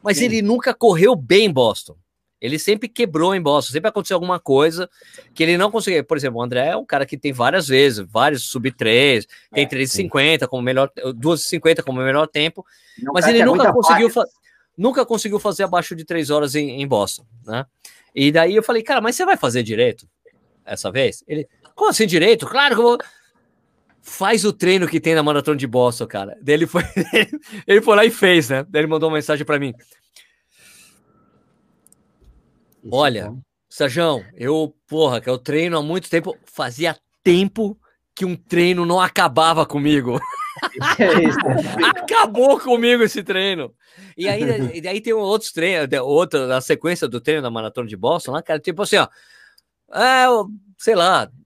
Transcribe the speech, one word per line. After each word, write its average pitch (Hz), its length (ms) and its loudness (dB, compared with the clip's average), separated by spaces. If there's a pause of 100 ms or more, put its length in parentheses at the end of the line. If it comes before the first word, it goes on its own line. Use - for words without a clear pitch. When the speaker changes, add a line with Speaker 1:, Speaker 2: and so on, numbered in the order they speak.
Speaker 1:
mas 208 160 0
Speaker 2:
Sim. 240 80 0
Speaker 1:
ele 220 160 0
nunca 233 320 0
correu 202 440 4
bem 175 300 2
em 180 40 0
Boston. 117 460 0 (420)
Ele 131 180 -6
sempre 208 300 -2
quebrou 185 480 0
em 185 60 -4
Boston, 143 320 0
sempre 165 160 -2
aconteceu 196 260 -4
alguma 175 240 -2
coisa 160 500 0 (440)
que 160 100 -2
ele 170 140 2
não 196 120 2
conseguia. 190 340 -2
Por 160 140 -4
exemplo, 127 220 -6
o 120 40 -4
André 123 260 -2
é 175 80 -2
um 277 80 -8
cara 139 200 -2
que 143 120 -12
tem 139 160 -6
várias 139 340 0
vezes, 131 420 4
vários 127 400 0
sub 127 220 -4
três, 120 540 2 (280)
tem 143 100 0
Speaker 2:
É, - 20 2
sim. 139 40 -12
Speaker 1:
três 131 240 -4
e - 40 -6
cinquenta 151 500 0
como 127 160 -6
melhor, 131 260 0 (240)
duas 147 280 -2
e - 80 -8
cinquenta 165 340 0
como 127 180 -6
melhor 135 260 0
tempo, 151 380 -4 (320)
Speaker 2:
Ele 123 100 -12
é - 20 -8
um - 40 -6
Speaker 1:
mas 180 120 2
Speaker 2:
cara 226 80 4
Speaker 1:
ele 233 60 6
Speaker 2:
que - 40 6
é - 20 6
Speaker 1:
nunca 277 180 4
Speaker 2:
muita 233 100 4
Speaker 1:
conseguiu 220 360 4
Speaker 2:
falha. 226 180 0
Speaker 1:
fa-, - 60 -20 (440)
nunca 247 280 0
conseguiu 208 340 -4
fazer 196 240 -2
abaixo 175 320 -2
de 160 80 -14
três 160 260 -4
horas 147 240 0
em, 143 280 -4
em 139 60 -6
Boston, 101 360 -2 (220)
né? 117 200 -6 (480)
E 139 160 2
daí 165 280 2
eu 220 60 2
falei, 233 200 -2
"Cara, 262 160 -2
mas 226 160 -4
você 370 80 -4
vai 359 140 2
fazer 123 260 -2
direito 113 420 -2 (600)
essa 104 260 -10
vez?" 123 340 -2
Ele, 151 220 -8 (280)
"Como 415 160 0
assim 220 140 0
direito? 180 400 2
Claro 269 300 0
que 214 60 0
eu 240 40 4
vou." 240 120 4 (1040)
"Faz 202 420 0
o 208 80 2
treino 180 340 2
que 156 140 -2
tem 165 160 0
na 151 80 2
Maratona 147 320 0
de 135 120 -6
Boston, 120 400 0
cara." 98 340 -10
Daí 147 140 2
ele 160 120 0
foi, 175 160 -2
<laughs> - 840 -4
ele 202 160 6
foi 220 140 4
lá 208 80 6
e 226 80 4
fez, 175 380 2
né? 135 180 -2
Daí 151 140 -2
ele 160 80 0
mandou 160 200 0
uma 156 60 -2
mensagem 151 300 -4
pra 147 140 -2
mim. 135 140 -6 (3000)
Speaker 2:
Isso, 113 120 -18
Speaker 1:
"Olha, 131 260 0
Speaker 2:
então. 117 200 -12 (280)
Speaker 1:
Sérgio, 143 560 -2 (100)
eu, 156 400 -4 (120)
porra, 143 340 0
que 127 80 -8
eu 127 80 -2
treino 160 400 -2
há 151 40 -2
muito 165 280 -6
tempo, 170 360 -2
fazia 147 520 -6 (260)
tempo 196 540 0 (380)
que 196 100 -6
um 180 100 -6
treino 175 500 0
não 175 140 0
acabava 165 640 2
comigo." 139 540 0
<laughs> - 240 -10 (560)
Speaker 2:
É 175 280 4
isso. - 100 0 (460)
Speaker 1:
Acabou 277 760 2
comigo 240 440 2
esse 208 200 -2
treino. 185 500 -4 (420)
E 185 140 -4
aí, 208 140 -2
Speaker 2:
<laughs> 220 340 -4
Speaker 1:
e 160 40 -12
daí 190 200 -6
tem 226 100 -4
outros 208 400 -2
treinos, 165 380 -2
de-, 139 100 -2
outra, 143 480 0
na 127 140 0
sequência 160 460 -2
do 120 120 -6
treino 151 220 -2
da 127 80 -4
Maratona 113 380 -8
de 104 100 -14
Boston, 131 340 -2
lá, 151 100 -6
cara, 156 180 -4
tipo 175 220 -6
assim, 202 160 0
ó, 151 100 2 (840)
é, 254 360 4
o-, 214 180 2 (300)
sei - 180 0
lá 170 340 2 (160)